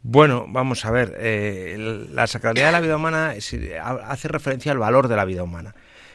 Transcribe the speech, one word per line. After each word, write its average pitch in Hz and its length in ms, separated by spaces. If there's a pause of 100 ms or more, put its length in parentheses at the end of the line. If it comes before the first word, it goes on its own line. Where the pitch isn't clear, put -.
Bueno, 123 460
vamos 127 360
a 110 60
ver, 117 280
eh, 104 560
el, 110 400
la - 120
sacralidad 117 400
de 160 60
la 170 80
vida 160 160
humana 160 380
es, - 200 (260)
ha-, 110 300
hace - 180
referencia 139 440
al 135 60
valor 123 300
de 113 80
la 101 80
vida 92 180
humana. 85 320 (400)